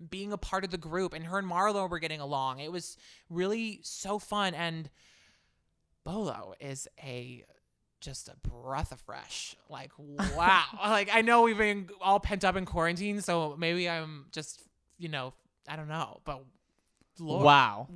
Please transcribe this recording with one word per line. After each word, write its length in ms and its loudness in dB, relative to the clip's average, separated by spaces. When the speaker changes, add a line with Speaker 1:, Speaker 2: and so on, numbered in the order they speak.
Speaker 1:
being 220 -6
a 60 -4
part 260 -2
of 80 -6
the 60 -6
group. 360 -4
And 120 -10
her 120 -4
and 140 -4
Marlo 380 2
were 100 -4
getting 220 -6
along. 400 -4
It 100 -10
was 240 -8
really 540 -2
so 360 -6
fun. 340 -2
And 360 -6
Bolo 560 -6
is 280 -10
a, 400 -12
just 260 -12
a 80 -20
breath 440 -4
of 100 -16
fresh. 540 -12
Like, 280 -14
wow. 680 4
Speaker 2:
<laughs> 100 -8
Speaker 1:
Like, 280 2
I 100 6
know 220 8
we've 140 4
been 320 0
all 180 6
pent 240 -2
up 120 4
in 100 -2
quarantine, 560 -2
so 360 0
maybe 320 0
I'm 420 -6
just, 300 -10
you 120 -8
know, 240 -6
I 100 -8
don't 100 -10
know, 380 -6
but 180 -8
Lord. 260 2
Speaker 2:
Wow. 500 8